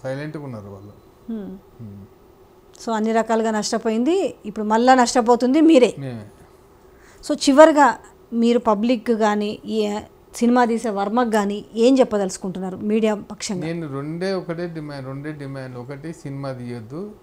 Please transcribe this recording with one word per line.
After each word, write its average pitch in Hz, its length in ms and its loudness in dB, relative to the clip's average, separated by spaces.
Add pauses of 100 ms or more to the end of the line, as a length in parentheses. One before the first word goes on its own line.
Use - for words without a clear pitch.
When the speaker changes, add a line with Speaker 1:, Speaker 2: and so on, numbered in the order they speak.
Speaker 1:
సైలెంట్గా 147 420 -8
ఉన్నారు 110 220 -12
వాళ్ళు. 98 260 -18 (360)
Speaker 2:
హ్మ్. 196 300 -10 (220)
Speaker 1:
హ్మ్. 101 260 -16 (800)
Speaker 2:
So 233 60 -4
అన్ని 220 200 -2
రకాలుగా 220 380 0
నష్టపోయింది, 233 840 -2 (100)
ఇప్పుడు 214 180 -8
మళ్ళా 233 300 4
నష్టపోతుంది 247 680 4
మీరే. 302 380 6
Speaker 1:
మేమే. 123 260 -10 (1040)
Speaker 2:
So 302 80 0 (100)
చివరిగా 285 500 8 (340)
మీరు 233 260 2
పబ్లిక్ 233 520 0
కానీ, 208 540 0
ఈ 208 360 -2 (340)
సినిమా 240 300 4
తీసే 226 260 -2
వర్మకు 208 400 -2
కానీ 208 340 -2 (100)
ఏం 247 240 4
చెప్పదలుచుకుంటున్నారు 190 800 -2
మీడియా 214 380 0
పక్షంగా? 208 460 -10
Speaker 1:
నేను 160 320 -8
రెండే, 160 400 -6
ఒకటే 175 360 -6
డిమాండ్, 147 380 -12
రెండే 143 260 -10
డిమాండ్. 135 440 -12
ఒకటి 143 360 -12
సినిమా 139 400 -10
తీయొద్దు 123 720 -12